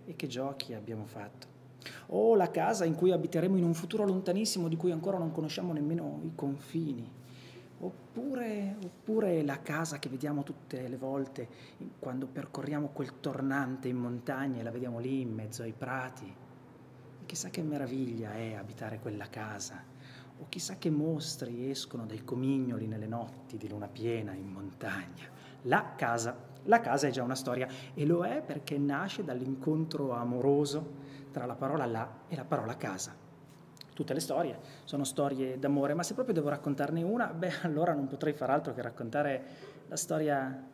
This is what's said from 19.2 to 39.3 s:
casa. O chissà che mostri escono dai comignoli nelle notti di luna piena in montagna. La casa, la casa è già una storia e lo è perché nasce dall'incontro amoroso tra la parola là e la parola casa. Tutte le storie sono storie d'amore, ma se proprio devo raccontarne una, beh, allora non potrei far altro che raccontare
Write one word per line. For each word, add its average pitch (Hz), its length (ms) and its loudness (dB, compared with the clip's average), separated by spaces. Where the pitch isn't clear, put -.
casa. 107 540 -8
O - 100 -12
chissà - 280 -6
che 165 140 2
mostri 139 800 0
escono 123 360 -4
dai 107 180 -6
comignoli 127 640 2
nelle 107 200 -2
notti 117 500 -6
di 107 100 -6
luna 101 200 -6
piena 110 460 -2
in 95 140 -8
montagna. 98 800 -6
La 170 320 4
casa, 117 400 2
la 226 180 10
casa 139 260 4
è 131 40 4
già 123 120 2
una 127 120 2
storia 127 320 0
e 147 120 2
lo 170 180 8
è 254 220 0
perché 143 320 -4
nasce 143 460 2
dall'incontro 139 880 0
amoroso 135 880 4
tra 123 140 -4
la 123 100 -4
parola 135 300 2
là 117 240 0
e - 80 -6
la 127 100 -6
parola 117 320 0
casa. - 380 -4
Tutte - 200 -2
le 143 60 2
storie 151 400 0
sono 143 200 0
storie 135 560 2
d'amore, 143 340 4
ma 170 100 2
se 214 100 -2
proprio 247 220 2
devo 147 140 4
raccontarne 147 520 2
una, 208 260 2
beh, 165 360 -2
allora 165 300 4
non 139 140 0
potrei 143 260 0
far 135 160 0
altro 143 240 4
che 120 80 -4
raccontare 127 600 0